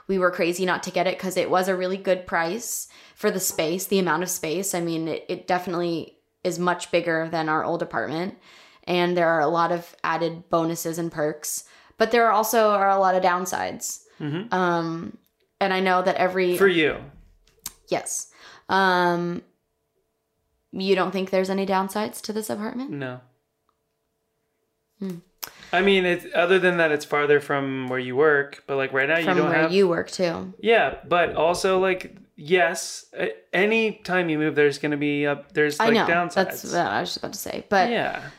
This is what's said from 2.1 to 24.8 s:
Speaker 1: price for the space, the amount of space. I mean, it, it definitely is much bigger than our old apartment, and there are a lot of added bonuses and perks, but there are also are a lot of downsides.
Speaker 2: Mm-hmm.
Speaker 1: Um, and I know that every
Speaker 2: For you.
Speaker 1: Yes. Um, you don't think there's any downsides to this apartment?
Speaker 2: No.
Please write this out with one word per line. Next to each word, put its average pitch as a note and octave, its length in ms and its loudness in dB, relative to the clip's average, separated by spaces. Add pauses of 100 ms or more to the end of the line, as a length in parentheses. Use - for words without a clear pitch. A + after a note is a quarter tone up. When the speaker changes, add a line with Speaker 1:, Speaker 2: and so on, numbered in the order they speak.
Speaker 1:
price F3 640 -4 (280)
for G#3 140 0
the F#3+ 100 -2
space, F3+ 460 -2
the G3 140 2
amount E3+ 240 0
of F3+ 60 -6
space. D#3+ 440 -4
I F3 80 -2
mean, E3 260 -4
it, - 220 -6
it F3+ 180 -8
definitely F3 680 -4 (280)
is F3 140 -2
much F3+ 320 -2
bigger E3 400 0
than D#3+ 200 -2
our D#3 140 0
old C3 200 -2
apartment, C#3+ 520 -6 (500)
and F3 300 0
there F3 140 2
are E3 120 2
a C#3+ 60 4
lot E3 240 2
of E3+ 220 -6 (100)
added E3 460 -4
bonuses E3 480 -2
and E3+ 140 -4
perks, D#3 540 -6 (320)
but - 140 2
there A#3 140 4
are A3+ 60 4
also G#3+ 380 4
are G3 200 4
a G3 80 4
lot F#3+ 160 4
of F#3 80 4
downsides. F3+ 840 -2 (160)
Speaker 2:
Mm-hmm. E3 320 -4
Speaker 1:
Um, E3+ 640 -2 (420)
and G3 140 2
I F#3 80 0
know F#3 200 2
that F3+ 140 0
every F#3 420 2
Speaker 2:
For F#3+ 100 6
you. D#3+ 300 2 (920)
Speaker 1:
Yes. - 420 -4 (380)
Um, F3+ 720 2 (1300)
you F#3+ 240 0
don't F#3 160 0
think F#3 180 -4
there's F#3 200 0
any F#3+ 160 -2
downsides G3 560 -4
to - 120 -10
this G#3+ 160 -6
apartment? A3+ 420 -8
Speaker 2:
No. C3 280 -8 (1800)